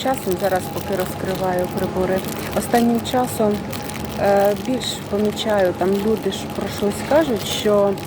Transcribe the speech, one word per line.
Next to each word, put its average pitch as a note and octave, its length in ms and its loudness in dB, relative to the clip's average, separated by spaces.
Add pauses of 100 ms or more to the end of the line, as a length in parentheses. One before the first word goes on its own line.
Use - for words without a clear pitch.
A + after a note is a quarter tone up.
часом, B3+ 380 0
зараз F#3 220 0 (120)
поки F#3+ 220 -4
розкриваю F#3 680 -2 (120)
прибори, F#3 400 0 (400)
останнім A#3 420 2 (120)
часом, B3 420 2 (680)
е, G3+ 340 4 (120)
більш B3 180 0 (260)
помічаю, G#3 680 2
там F#3 100 2
люди G3+ 440 2
ж - 60 -6 (180)
про G3 120 -4 (100)
щось G#3 300 -2
кажуть, C#4 380 2
що G3+ 440 2 (160)